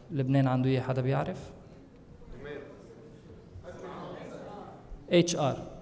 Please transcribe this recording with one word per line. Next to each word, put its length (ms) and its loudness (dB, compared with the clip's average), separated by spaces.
لبنان 360 6
عنده 220 6
اياه، 120 4
حدا 200 2
بيعرف؟ 500 0
اتش 240 8
ار. 220 2